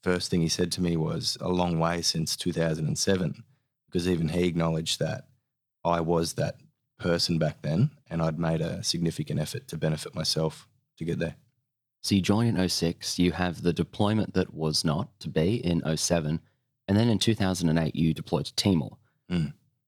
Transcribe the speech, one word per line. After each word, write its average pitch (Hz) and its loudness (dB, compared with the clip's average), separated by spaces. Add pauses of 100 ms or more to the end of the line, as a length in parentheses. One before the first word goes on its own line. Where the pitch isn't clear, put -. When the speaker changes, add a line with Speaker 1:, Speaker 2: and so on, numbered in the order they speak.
Speaker 1:
First 90 0
thing 87 4
he 82 2
said 87 0
to 92 -4
me 85 0
was, 80 -2
"A - -4
long 87 0
way 85 0
since - -2
two - -4
thousand 80 0
and - -2
seven," 92 0 (420)
because 90 -2
even 82 2
he 87 0
acknowledged 82 0
that 76 -4 (560)
I 85 2
was 82 0
that 78 -4 (420)
person 85 0
back 78 -2
then, 92 2 (180)
and 82 -2
I'd 80 0
made 82 0
a 82 -4
significant 82 -2
effort - -6
to - -10
benefit 80 -2
myself 80 -2 (300)
to 82 -8
get 82 -2
there. 82 -4 (640)
Speaker 2:
So - 0
you 95 6
join 104 4
in 107 2
oh 92 4
six, - -2
you 90 4
have 87 0
the 85 2
deployment 104 0
that - 0
was 78 -2
not 78 0 (120)
to - -10
be 87 2
in 85 0
oh 80 -2
seven, 80 0 (480)
and 98 4
then 117 4
in 104 2
two 113 2
thousand 92 0
and 80 4
eight, 80 0
you 80 2
deployed 76 -4
to - -14
Timor. 80 2 (340)
Speaker 1:
Mm. 80 0 (360)